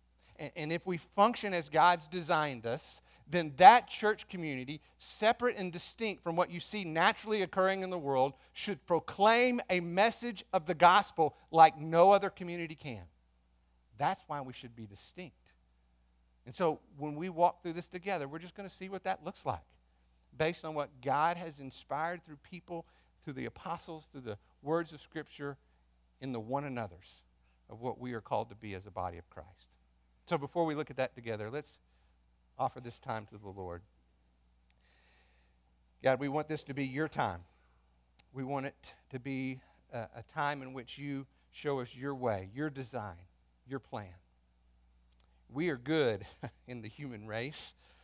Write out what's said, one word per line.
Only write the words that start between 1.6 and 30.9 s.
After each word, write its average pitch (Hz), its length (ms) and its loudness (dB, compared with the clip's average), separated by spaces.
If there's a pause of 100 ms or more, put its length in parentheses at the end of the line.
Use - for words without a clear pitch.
God's 156 380 6
designed 151 580 -2
us, - 360 -6 (300)
then 160 280 0
that 220 300 12
church - 400 -2
community, 147 520 -6 (160)
separate - 600 0
and 185 160 -4
distinct 185 500 -6
from 170 120 -2
what 170 160 2
you 170 100 -8
see 208 240 -6
naturally 196 580 2
occurring 190 400 0
in 185 80 -4
the 180 80 -4
world, 139 340 2 (220)
should - 320 -6
proclaim 226 800 4
a 180 120 2
message 196 720 0
of 175 140 0
the 180 80 0
gospel 170 640 6 (140)
like 160 280 10
no 165 320 8
other 196 200 6
community 170 440 -8
can. 117 280 -12 (960)
That's 165 300 0
why 147 120 -4
we 131 120 -10
should 117 220 -16
be 113 120 -14
distinct. 110 500 -16 (1080)
And 127 80 -16
so 160 260 0 (160)
when 147 200 -8
we 175 120 -6
walk 170 340 0
through 170 120 -8
this 175 140 -10
together, 180 380 -6
we're 147 120 -10
just 175 160 -16
gonna 196 160 -12
see 185 180 -14
what 190 160 -10
that 185 200 -4
looks 185 200 -12
like 113 160 -4 (760)
based 160 280 -2
on 156 100 -8
what 147 140 -4 (140)
God 147 340 2
has 165 220 -12
inspired 151 640 -8
through 156 120 -18
people, 170 500 -14 (380)
through 147 100 -10
the 127 120 -6
apostles, 160 640 -12
through 135 120 -16
the 107 160 -8 (240)
words 160 300 -2
of 151 100 -18
Scripture, 143 560 -12 (600)
in 131 120 -8
the 117 80 -4
one 131 240 -2
another's 113 580 -10 (480)
of 110 120 -16
what 123 180 -6
we 123 140 -8
are 113 60 -6
called 110 280 -4
to 117 60 -16
be 107 180 -12
as 95 140 -10
a 98 40 -18
body 90 280 -6
of 85 100 -20
Christ. - 380 -20 (600)
So 170 120 -2
before 143 260 -2
we 156 100 -2
look 147 160 -6